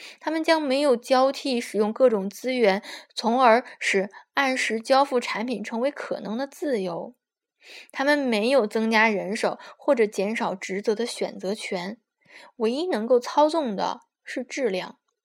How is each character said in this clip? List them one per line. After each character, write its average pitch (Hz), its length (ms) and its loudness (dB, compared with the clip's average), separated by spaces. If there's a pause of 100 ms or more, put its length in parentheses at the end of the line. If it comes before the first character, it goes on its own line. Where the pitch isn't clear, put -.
(200)
他 311 100 -4
们 320 140 -2
将 320 180 2
没 269 180 0
有 277 160 4
交 262 360 4
替 262 280 -2
使 - 160 -6
用 208 160 0
各 254 160 4
种 202 220 0
资 254 240 -6
源， 208 300 2 (300)
从 240 280 0
而 240 220 8 (160)
使 196 300 0 (240)
按 262 220 0
时 226 240 -2
交 269 240 4
付 262 140 -2
产 220 260 -4
品 233 180 -6
成 226 180 -6
为 277 100 0
可 - 300 -8
能 208 160 -8
的 269 100 -4
自 277 360 -4
由。 185 340 -8 (760)
他 277 140 -4
们 294 120 4
没 240 340 0
有 269 140 4
增 220 240 -2
加 226 200 4
人 185 260 -2
手 208 240 -2 (180)
或 - 160 0
者 233 140 4
减 214 300 -2
少 208 180 -2
职 190 260 -8
责 214 140 0
的 233 100 -4
选 - 320 -8
择 196 160 -6
权， 196 460 -8 (580)
唯 226 140 0
一 302 160 -2
能 233 220 -2
够 247 100 6
操 294 300 2
纵 294 260 -2
的 185 280 -4 (200)
是 - 220 -8
质 254 240 -4
量。 185 300 -6 (260)